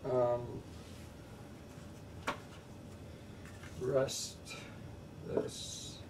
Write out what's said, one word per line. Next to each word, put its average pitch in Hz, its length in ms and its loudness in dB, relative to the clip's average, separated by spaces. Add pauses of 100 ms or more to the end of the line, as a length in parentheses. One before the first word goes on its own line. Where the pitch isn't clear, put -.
um, 123 580 6 (3250)
rest - 600 6 (880)
this. - 720 0 (100)